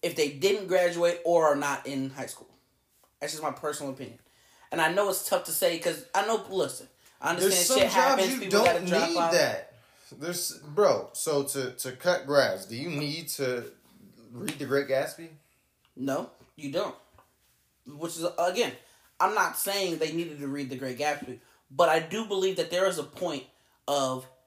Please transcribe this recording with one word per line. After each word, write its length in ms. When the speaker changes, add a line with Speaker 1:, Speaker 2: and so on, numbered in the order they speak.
Speaker 1:
if 140
they 140
didn't 380
graduate 580
or 220
are 80
not 300
in 260
high 160
school. 200
That's 140
just 100
my 80
personal 400
opinion. 260
And 100
I 120
know 160
it's 180
tough 180
to 60
say 260
'cause 280
I 100
know, 240
listen, 380
I 100
understand 220
Speaker 2:
There's 140
some 100
Speaker 1:
shit 140
Speaker 2:
jobs 40
Speaker 1:
happens, 380
Speaker 2:
you 60
Speaker 1:
people 200
Speaker 2:
don't 60
Speaker 1:
gotta 200
drop 240
Speaker 2:
need 80
Speaker 1:
out. 160
Speaker 2:
that. 400
There's, 420
bro, 540
so 300
to, 280
to 200
cut 340
grass, 400
do 100
you 140
need 400
to 360
read 280
The 60
Great 220
Gatsby? 400
Speaker 1:
No, 340
you 160
don't. 240
Which 300
is, 80
again, 340
I'm 160
not 220
saying 400
they 160
needed 260
to 80
read 220
The 60
Great 220
Gatsby, 420
but 200
I 100
do 260
believe 320
that 140
there 160
is 100
a 60
point 400
of 380